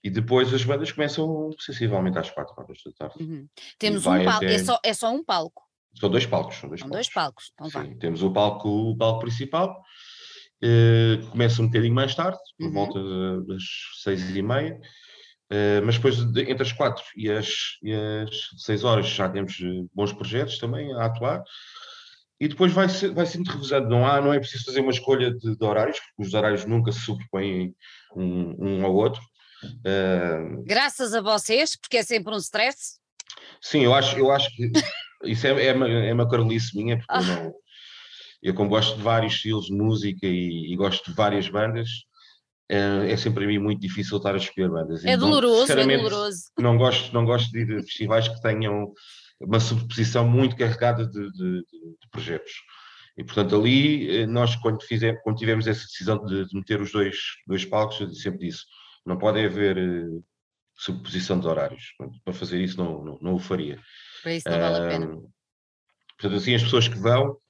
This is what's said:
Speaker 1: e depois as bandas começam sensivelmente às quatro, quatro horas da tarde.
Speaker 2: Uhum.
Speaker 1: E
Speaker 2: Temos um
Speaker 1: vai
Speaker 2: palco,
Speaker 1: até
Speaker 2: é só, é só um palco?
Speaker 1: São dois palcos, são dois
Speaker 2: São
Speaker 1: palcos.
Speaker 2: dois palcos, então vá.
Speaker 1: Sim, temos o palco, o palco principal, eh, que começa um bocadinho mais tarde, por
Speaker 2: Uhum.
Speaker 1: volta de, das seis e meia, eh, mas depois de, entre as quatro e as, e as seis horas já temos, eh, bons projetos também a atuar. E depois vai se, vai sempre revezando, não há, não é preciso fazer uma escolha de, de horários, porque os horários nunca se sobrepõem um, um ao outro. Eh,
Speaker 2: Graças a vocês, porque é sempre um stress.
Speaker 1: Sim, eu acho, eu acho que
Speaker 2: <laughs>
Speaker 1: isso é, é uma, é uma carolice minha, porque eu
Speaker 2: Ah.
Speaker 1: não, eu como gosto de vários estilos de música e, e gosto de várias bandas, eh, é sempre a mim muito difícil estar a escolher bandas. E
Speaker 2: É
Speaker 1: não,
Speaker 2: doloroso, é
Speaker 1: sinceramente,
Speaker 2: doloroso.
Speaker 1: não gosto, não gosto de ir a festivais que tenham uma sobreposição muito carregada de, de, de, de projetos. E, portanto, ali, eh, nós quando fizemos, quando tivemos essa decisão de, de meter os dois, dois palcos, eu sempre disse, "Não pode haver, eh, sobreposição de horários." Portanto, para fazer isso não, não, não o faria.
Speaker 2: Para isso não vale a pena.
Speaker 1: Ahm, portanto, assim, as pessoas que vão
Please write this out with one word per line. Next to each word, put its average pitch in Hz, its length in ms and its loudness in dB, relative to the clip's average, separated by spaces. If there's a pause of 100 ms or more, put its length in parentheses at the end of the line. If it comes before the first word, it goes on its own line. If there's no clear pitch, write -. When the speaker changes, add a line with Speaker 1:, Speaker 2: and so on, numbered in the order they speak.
Speaker 1:
e 104 80 -4
depois 120 420 2
as 127 100 0
bandas 143 280 -2
começam 156 580 -2 (100)
sensivelmente 95 600 -2
às 80 100 -6
quatro, - 240 -10
quatro 64 180 -18
horas - 140 -20
da 73 60 -16 (180)
tarde. 165 140 -14
Speaker 2:
Uhum. 151 240 -12 (100)
Speaker 1:
E - 220 -20
Speaker 2:
Temos 208 260 0
um - 60 2
Speaker 1:
vai 92 120 4
Speaker 2:
palco, - 220 2
Speaker 1:
até 95 80 4
Speaker 2:
é - 100 2
só, - 220 0
é 220 80 0
só 226 180 -2
um 285 120 -4
palco? 170 400 -4 (360)
Speaker 1:
São 101 80 0
dois - 200 2
palcos, - 300 -2
são 71 120 -14
dois 82 120 -12
Speaker 2:
São 135 80 -12
Speaker 1:
palcos. 208 180 -4
Speaker 2:
dois - 80 -10
palcos, 151 400 -6
então 151 140 -12
vá. 147 140 -8
Speaker 1:
Sim, - 140 -12
temos 82 240 -4
o 95 100 2
palco, 104 380 2
o 110 260 0
palco 113 260 2
principal, 135 600 -2 (800)
eh, 117 580 8
que - 120 -12
começa 117 320 2
um - 20 4
bocadinho 117 300 4
mais 135 180 2
tarde, 185 240 -2 (220)
por 160 80 -6
Speaker 2:
Uhum. 151 60 -6
Speaker 1:
volta 98 280 -2
de, 92 460 -4
das 95 160 -8 (400)
seis 92 320 -2
e 98 80 -2
meia, 143 360 -2 (720)
eh, 104 320 4
mas 113 140 4
depois 120 360 2
de, 123 100 0
entre 127 200 -2
as 120 100 -2
quatro 123 320 -2 (120)
e 107 120 -4
as, 104 200 -2 (340)
e 107 100 -6
as 107 380 -4 (340)
seis 104 200 -2
horas 107 240 2
já 95 200 -2
temos, 95 320 -4
eh, 90 240 -4 (120)
bons 101 180 0
projetos 120 460 -4
também 131 340 -6
a 117 120 -2
atuar. 120 360 -2 (1000)
E 147 80 0
depois 180 260 4
vai 185 160 4
se, 190 200 -2
vai 170 160 0
sempre 175 280 -4
revezando, 139 340 0
não 120 180 4
há, 143 140 4
não 143 140 4
é 143 60 4
preciso 123 260 -8
fazer 131 160 0
uma 131 100 2
escolha 127 420 2
de, 113 220 -4
de 113 80 -4
horários, 107 360 2
porque - 280 -10
os 92 60 -6
horários 104 320 2
nunca 113 260 2
se - 80 -6
sobrepõem 95 760 -4 (440)
um, 90 380 -2 (240)
um 95 60 0
ao 92 80 2
outro. 110 280 2 (640)
Eh, 92 540 0 (260)
Speaker 2:
Graças 247 480 -2
a 226 80 0
vocês, 220 580 0
porque - 180 -2
é 220 60 2
sempre 220 300 -4
um 208 40 -4
stress. 220 640 -4 (600)
Speaker 1:
Sim, 151 220 2
eu 120 100 8
acho, 127 240 2
eu 135 140 6
acho 139 240 2
que 117 180 -2
Speaker 2:
<laughs> - 520 -2
Speaker 1:
isso 113 220 -2
é, 131 200 4
é 131 60 4
uma, 131 140 2
é 113 260 2
uma 120 160 2
carolice 113 460 2
minha, 113 220 0
porque - 160 -6
eu 151 40 2
Speaker 2:
Ah. 170 40 2 (220)
Speaker 1:
não, 80 100 -8 (880)
eu 95 120 -2
como 101 160 0
gosto 107 280 2
de 104 60 -8
vários 110 320 2
estilos 107 320 -4
de 95 60 -6
música 101 540 0
e, 87 460 -2
e - 20 -4
gosto 92 360 -2
de 80 40 -10
várias 101 320 2
bandas, 113 400 -2 (840)
eh, 101 420 2
é 107 40 2
sempre 113 300 0
a - 20 2
mim 104 120 2
muito 104 200 0
difícil 98 380 -4
estar 98 160 0
a 98 40 0
escolher 92 320 -2
bandas. 80 340 -4
E - 60 0
Speaker 2:
É 262 60 6
Speaker 1:
não, 285 140 4
Speaker 2:
doloroso, 247 340 6
é 277 40 4
Speaker 1:
sinceramente, 269 360 4
Speaker 2:
doloroso. 208 400 -2 (160)
Speaker 1:
não 120 180 6
gosto, 127 360 2
não 117 120 2
gosto 117 260 2
de 113 80 -4
ir 110 180 -2
a - 60 -4
festivais 113 440 0
que - 140 -8
tenham 104 500 -2 (480)
uma 101 200 2
sobreposição 117 680 0
muito 123 280 4
carregada 117 500 2
de, 101 260 -8
de, - 0 -
de, 92 300 -4
de 82 500 -20
projetos. - 400 -8 (680)
E, - 60 -10
portanto, 101 340 0
ali, 127 640 4
eh, 110 40 0
nós 117 320 2
quando 110 260 -2
fizemos, 113 400 0
quando 110 140 -2
tivemos 113 300 0
essa 110 180 -2
decisão 104 400 -4
de, 95 220 -2
de 95 80 -12
meter 98 260 -4
os 98 100 -6
dois, 98 260 0 (300)
dois 92 180 -4
palcos, 107 340 -2
eu 98 140 -6
sempre 92 340 -8
disse, - 160 -10 (420)
"Não 90 120 -4
pode 107 260 2
haver, 95 340 2
eh, 85 420 -4 (580)
sobreposição - 600 -4
de 82 80 -4
horários." 73 500 -4
Portanto, 67 260 -14
para 90 100 -8
fazer 90 280 -4
isso 92 160 -4
não, 82 260 -6
não, 76 180 -12
não 90 140 -2
o 87 40 0
faria. 80 400 -6 (420)
Speaker 2:
Para 165 120 -6
isso 165 160 -6
não 85 100 0
vale 85 180 0
a 85 100 -2
pena. 82 200 -2
Speaker 1:
Ahm, 80 140 -12 (960)
portanto, 101 200 -4
assim, 120 180 0
as 117 80 2
pessoas 117 240 2
que 117 100 -4
vão 117 400 2 (120)